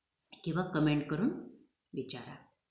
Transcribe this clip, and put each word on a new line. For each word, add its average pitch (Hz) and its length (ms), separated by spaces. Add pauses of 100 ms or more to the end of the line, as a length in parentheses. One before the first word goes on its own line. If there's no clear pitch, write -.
(440)
किंवा 170 200
कमेंट 151 420
करून 180 240 (640)
विचारा, 127 440 (340)